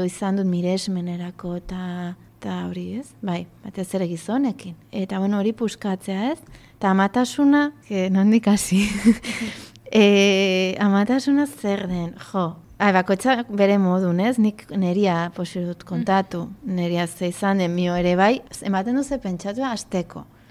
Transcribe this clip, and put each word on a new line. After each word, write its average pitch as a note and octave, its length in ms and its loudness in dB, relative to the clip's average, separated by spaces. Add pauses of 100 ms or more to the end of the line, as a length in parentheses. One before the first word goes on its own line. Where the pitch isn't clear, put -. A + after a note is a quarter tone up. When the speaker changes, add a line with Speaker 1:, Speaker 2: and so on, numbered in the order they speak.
Speaker 1:
izan F#3+ 300 -2
dut G3 100 0
miresmenerako F3 1080 -4
eta, F3+ 600 -8 (220)
eta F3+ 300 -8
hori, F3+ 320 -8
ez? C#4+ 80 -12 (120)
Bai, F3 280 -6 (180)
batez F#3+ 300 -8
ere F#3+ 120 -2
gizonekin. F#3+ 680 -4 (160)
Eta, F#3+ 260 -6
bueno, G3+ 220 0
hori G#3+ 140 0
puskatzea, G#3 800 -4
ez? E4 40 -10 (400)
Eta G3 140 0
amatasuna, B3+ 800 2 (160)
que F#3+ 240 0
nondik G#3+ 360 4
hasi? G3+ 400 2
<laughs> G#3 420 2 (640)
Eh, G3 880 4
amatasuna B3+ 680 2
zer G3+ 420 -4
den? F3 240 -4 (180)
Jo, F#3+ 120 0 (340)
ai, G3+ 160 4
bakoitzak G#3 560 2
bere G3+ 320 4
modun, F3+ 400 2
ez? B3 160 2
Nik G#3+ 300 0 (100)
neria F3+ 580 0
posi F3+ 300 -6
dut F3 180 -10
kontatu, F#3 600 -2 (200)
Speaker 2:
Mhm. F#3+ 120 -4
Speaker 1:
neria F3 320 -2
ze F3 220 -6
izan G3 280 -2
den, F3 180 0
mio F3 200 0
ere F3 200 2
bai, G#3 260 4 (200)
ematen G3+ 340 -2
du C#4 80 0
ze C4+ 140 -6
pentsatua G3+ 540 -6
hasteko. F#3 540 -8 (260)